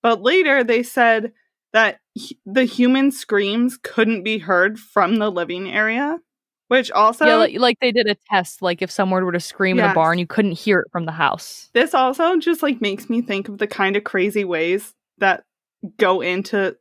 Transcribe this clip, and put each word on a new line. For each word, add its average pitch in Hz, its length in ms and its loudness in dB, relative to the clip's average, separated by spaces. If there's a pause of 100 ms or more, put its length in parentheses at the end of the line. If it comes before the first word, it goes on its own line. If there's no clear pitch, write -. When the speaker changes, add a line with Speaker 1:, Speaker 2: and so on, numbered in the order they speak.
Speaker 1:
But 226 180 2
later 277 420 4
they 240 200 0
said 226 500 0 (400)
that 220 260 2 (160)
h-, - 200 -14 (100)
the 233 200 2
human 254 460 2
screams 226 720 -2
couldn't 220 420 -2
be 220 120 -2
heard 190 420 0
from 202 380 0
the 214 140 0
living 180 420 -6
area, 240 460 -2 (500)
which 247 240 2
also 226 320 2
Speaker 2:
Yeah, 233 120 6
like, 220 220 2
like 240 220 2
they 247 120 0
did 220 140 2
a 208 80 0 (160)
test, 190 300 -2
like, 180 220 -2
if 180 80 -6
someone 185 340 0
were 175 80 -2
to 175 80 0
scream - 380 0
in - 80 2
a - 20 4
Speaker 1:
Yes. 190 60 2
Speaker 2:
barn, 165 240 2
you 175 80 -4
couldn't 202 260 0
hear 180 280 0
it - 120 -10
from 170 140 -6
the 156 60 -8
house. - 600 -4
Speaker 1:
This 247 220 0
also 320 420 2
just, 330 260 -2
like, 262 200 -2
makes 202 260 -6
me 240 140 -2
think 196 260 -6
of 202 80 -14
the 208 100 -2
kind 196 300 -2
of 208 80 -2
crazy 202 400 -2
ways 175 480 -4 (240)
that 190 280 0 (520)
go 185 240 2
into 190 600 -4